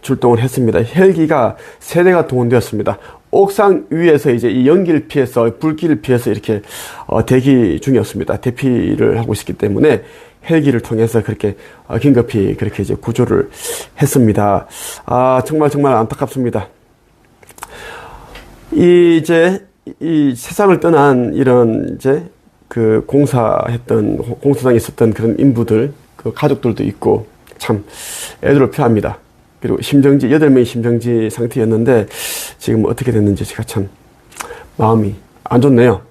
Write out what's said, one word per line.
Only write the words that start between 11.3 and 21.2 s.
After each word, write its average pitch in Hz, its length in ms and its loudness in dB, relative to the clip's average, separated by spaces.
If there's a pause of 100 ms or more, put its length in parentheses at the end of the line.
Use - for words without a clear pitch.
어, - 100 -6
긴급히 117 580 0
그렇게 104 260 -6
이제 98 140 -4
구조를 113 540 -2 (520)
했습니다. 104 680 2 (380)
아, 127 400 0
정말, 151 240 0
정말 139 260 0
안타깝습니다. 113 720 -4 (2000)
이, 175 500 4
이제 175 440 0 (340)
이 151 360 0
세상을 196 440 0
떠난 135 540 2